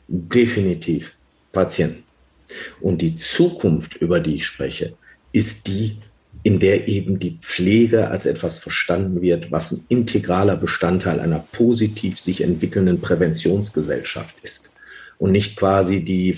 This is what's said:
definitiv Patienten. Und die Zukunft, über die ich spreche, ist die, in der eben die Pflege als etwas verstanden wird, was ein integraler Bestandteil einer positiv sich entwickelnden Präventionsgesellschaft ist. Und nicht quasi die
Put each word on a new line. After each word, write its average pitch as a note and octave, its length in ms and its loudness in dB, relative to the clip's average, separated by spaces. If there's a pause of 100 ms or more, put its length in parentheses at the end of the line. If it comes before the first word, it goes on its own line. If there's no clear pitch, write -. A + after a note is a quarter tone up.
definitiv F2+ 1080 0 (380)
Patienten. F2 520 -2 (760)
Und F2 220 0
die E2 140 -2
Zukunft, - 800 0
über F2 220 0
die D#2+ 180 -2
ich - 100 -6
spreche, - 480 -8 (380)
ist - 340 0
die, G#2+ 320 -4 (440)
in G2+ 160 4
der F#2+ 300 2
eben F#2+ 300 -2
die E2 240 -6
Pflege A2 640 2
als F#2 160 -4
etwas - 340 -2
verstanden F2+ 600 -2
wird, E2+ 320 0
was D#2+ 200 -2
ein - 180 -8
integraler G2+ 640 2
Bestandteil F2 640 0
einer D#2+ 200 0 (120)
positiv A2 640 0
sich - 220 -4
entwickelnden F2+ 640 2
Präventionsgesellschaft E2 1400 -2
ist. - 280 -14 (480)
Und F#2+ 140 2
nicht G#2 240 2
quasi F#2+ 460 2
die F#2 360 0